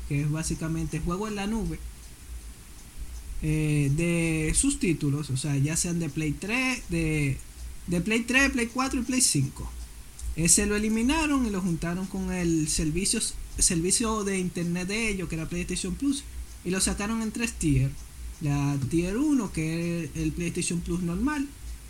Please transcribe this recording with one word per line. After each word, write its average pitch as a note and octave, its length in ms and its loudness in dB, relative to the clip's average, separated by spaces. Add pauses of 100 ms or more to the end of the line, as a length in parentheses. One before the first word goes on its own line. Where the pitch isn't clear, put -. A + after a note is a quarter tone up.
que C#3+ 140 0
es D3 80 0
básicamente D#3+ 720 -2
juego F3+ 280 -2
en G#3 80 -4
la G3+ 100 -2
nube, G3 320 -2 (1600)
eh, D3+ 560 2
de E3 580 2
sus C#4 240 2
títulos, D3 520 2
o B2+ 80 0
sea, C#3+ 180 0
ya D3 200 2
sean E3+ 220 0
de E3 100 0
Play D3+ 240 -2
tres, B3 560 -2
de, D#3 480 2 (500)
de F3 140 2
Play A3 220 2
tres, C4 280 4
Play A#3+ 180 0
cuatro C4 320 0
y A#3 40 -2
Play B3+ 160 0
cinco. - 500 2 (640)
Ese E3+ 300 6
lo G#3 120 2
eliminaron B3 680 2
y G#3+ 40 0
lo G3 100 -2
juntaron F3 460 0
con F#3+ 260 -4
el E3+ 360 2
servicio, F3+ 520 2 (380)
servicio G3+ 640 4
de G3 140 2
internet F3+ 500 0
de A3 220 0
ellos, F#3+ 180 -2
que - 60 -4
era D#3+ 140 -2
PlayStation F3+ 460 -2
Plus, C#4 300 0 (400)
y F3+ 60 -2
lo F#3+ 100 2
sacaron G#3 420 0
en A3 100 -2
tres A#3 200 -2
tiers. C3+ 400 4 (480)
La C#3+ 380 0 (120)
tier F3 280 2
uno, C4+ 340 2
que E3+ 520 -2
es C#3+ 120 -8
el D#3 160 0
PlayStation E3+ 480 -2
Plus E3+ 220 -2
normal, B3 440 0 (440)